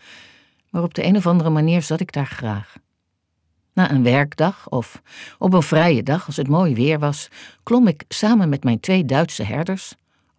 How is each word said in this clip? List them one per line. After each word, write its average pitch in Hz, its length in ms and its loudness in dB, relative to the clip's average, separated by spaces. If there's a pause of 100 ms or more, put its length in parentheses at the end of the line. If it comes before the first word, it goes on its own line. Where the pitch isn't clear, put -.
(720)
maar 170 140 -4
op 175 100 -4
de - 120 -4
een 185 100 4
of 180 120 0
andere 170 220 2
manier 160 320 2
zat 156 180 -4
ik 180 120 -6
daar 143 160 -4
graag. 107 480 -8 (960)
Na 185 180 0
een 135 120 2
werkdag 143 640 0
of - 320 -8 (360)
op 185 160 2
een 175 100 4
vrije 156 400 2
dag, 143 220 -2
als 143 100 -10
het 139 120 -4
mooi 156 280 2
weer 147 240 0
was, 147 280 -4 (360)
klom 240 240 2
ik - 200 -2
samen 214 420 0
met 139 140 -4
mijn 117 160 0
twee 185 260 0
Duitse 143 380 -2
herders, 160 520 -8 (440)